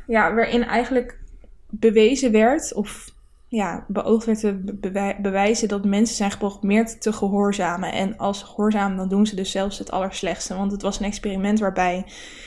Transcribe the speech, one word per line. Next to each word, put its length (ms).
ja, 260
waarin 300
eigenlijk 560
bewezen 600
werd 420
of, 360
ja, 400
beoogd 380
werd 140
te 140
be-, 200
bewij-, 480
bewijzen 460
dat 180
mensen 300
zijn 160
geprogrammeerd 720
te 120
gehoorzamen. 800
En 260
als 220
ze 60
gehoorzamen, 520
dan 120
doen 160
ze 100
dus 160
zelfs 280
het 120
allerslechtste. 640
Want 160
het 100
was 180
een 60
experiment 540
waarbij 460